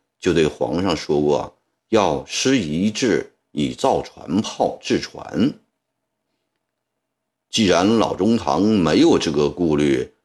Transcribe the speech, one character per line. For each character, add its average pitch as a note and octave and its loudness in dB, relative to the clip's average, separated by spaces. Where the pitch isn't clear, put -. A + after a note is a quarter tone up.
就 F2+ 0
对 D#2 2
皇 D2+ -4
上 F#2 -2
说 D2+ -2
过， D2 -2
要 F2 0
师 C3+ 0
夷 F2+ -2
制 G2+ -2
以 C#2 -4
造 G2+ -2
船 - -4
炮 - -4
制 G2 -2
船。” - -4
既 A2 2
然 F#2 4
老 - 0
中 A2+ 2
堂 E2 0
没 G2 2
有 D3+ 4
这 E2 -2
个 D2 0
顾 D#2 0
虑， C#2 0